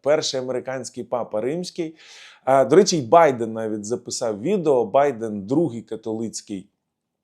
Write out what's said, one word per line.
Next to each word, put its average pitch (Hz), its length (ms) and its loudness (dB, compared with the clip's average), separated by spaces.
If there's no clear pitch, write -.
Перший 139 380 0
американський 127 640 -8
папа 110 360 -6
римський. 160 560 -6
А, 135 200 4
до 127 120 4
речі, 190 220 6
й 139 40 -2
Байден 120 500 4
навіть 110 320 -6
записав 113 560 -4
відео. 151 440 2
Байден — 110 600 0
другий 123 360 0
католицький 110 840 -8